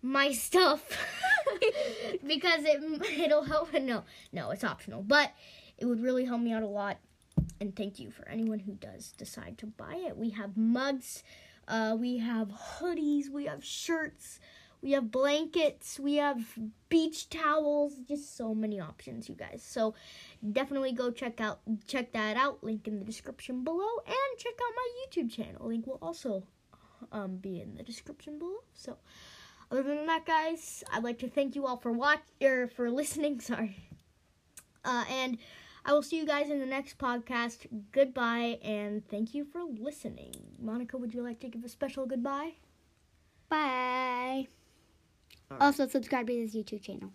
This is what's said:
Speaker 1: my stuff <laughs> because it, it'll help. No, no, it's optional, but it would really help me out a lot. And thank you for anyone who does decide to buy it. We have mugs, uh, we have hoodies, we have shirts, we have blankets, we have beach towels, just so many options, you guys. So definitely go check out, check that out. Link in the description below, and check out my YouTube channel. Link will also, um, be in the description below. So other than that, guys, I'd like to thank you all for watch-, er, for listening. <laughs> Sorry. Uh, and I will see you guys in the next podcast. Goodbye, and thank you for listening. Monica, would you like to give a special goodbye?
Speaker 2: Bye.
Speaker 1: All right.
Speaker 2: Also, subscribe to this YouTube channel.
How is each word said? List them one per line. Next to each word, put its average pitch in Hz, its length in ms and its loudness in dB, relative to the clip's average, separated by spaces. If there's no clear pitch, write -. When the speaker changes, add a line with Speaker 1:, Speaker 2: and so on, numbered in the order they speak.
Speaker 1:
my 277 300 4
stuff 302 500 6
<laughs> 440 640 0
because 311 380 4
it, 302 380 2
it'll 294 260 6
help. 311 280 2
No, 254 320 2
no, 123 180 -4
it's 190 140 -4
optional, 165 380 -4
but 277 300 6
it - 100 -2
would 233 160 2
really 254 220 2
help 240 160 0
me 233 120 2
out 220 100 2
a 214 60 -2
lot. 202 300 -2
And 196 140 -4
thank 196 240 -6
you - 120 -12
for - 180 -18
anyone 220 320 -2
who 190 120 -8
does - 440 -14
decide - 420 -14
to 220 80 -12
buy - 280 -12
it. - 100 -6
We 226 140 -2
have 202 260 -8
mugs, 247 680 2
uh, 220 320 2
we 247 200 0
have 226 300 0
hoodies, 294 800 0
we 285 180 -6
have 143 180 -8
shirts, - 720 -4
we 277 120 0
have 247 180 2
blankets, 294 880 2
we 285 180 2
have 277 420 0
beach 320 400 2
towels, 294 680 4
just 285 300 -6
so 220 180 -2
many 214 240 0
options, 220 500 -10
you - 60 -10
guys. - 320 -12
So 220 280 0
definitely 269 400 0
go 247 180 0
check 240 300 -6
out, 214 200 -2
check 254 260 -2
that 214 240 2
out. 269 260 2
Link 220 240 -4
in 214 120 -4
the 196 60 -6
description 247 600 -8
below, 370 420 0
and 508 320 0
check 480 160 -6
out 480 220 -2
my 508 120 -2
YouTube 277 280 -2
channel. - 340 -8
Link 226 200 -2
will 262 140 -6
also, 226 440 -4
um, 196 260 -6
be 185 240 -8
in 202 140 -12
the 226 80 -12
description 294 560 -14
below. 370 240 -8
So - 260 -14
other 262 120 0
than 294 240 -2
that, 320 180 2
guys, 320 580 0
I'd 226 120 -2
like 240 160 -4
to 254 80 -6
thank 277 260 0
you 277 120 -2
all 247 100 0
for 240 160 -2
watch-, 285 280 4
er, 254 260 6
for 240 220 0
listening. 285 500 0
<laughs> - 0 -
Sorry. 233 360 -2
Uh, 247 260 0
and 254 280 -2
I 285 80 6
will 294 100 8
see 294 140 -2
you 311 100 0
guys 285 240 2
in 285 100 2
the 262 60 -2
next 269 320 -4
podcast. 240 680 -2
Goodbye, 233 680 2
and 208 460 -4
thank 220 260 -4
you 285 100 -4
for 339 200 -8
listening. 240 680 -8
Monica, 233 360 -4
would 240 160 -4
you 240 100 -6
like 240 180 -8
to 262 80 -10
give 233 160 -10
a 247 40 -10
special 269 380 -4
goodbye? 277 460 -2
Speaker 2:
Bye. 254 1000 2
Speaker 1:
All 139 60 -10
right. 277 100 8
Speaker 2:
Also, 285 200 6
subscribe 254 400 0
to 240 60 -2
this 226 220 -2
YouTube 214 280 -6
channel. 196 320 -10